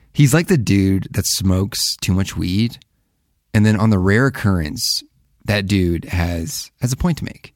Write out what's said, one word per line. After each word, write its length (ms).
he's 200
like 160
the 100
dude 520
that 160
smokes 760
too 120
much 240
weed, 420
and 140
then 100
on 140
the 80
rare 280
occurrence, 760
that 220
dude 400
has, 640
has 120
a 40
point 220
to 60
make. 320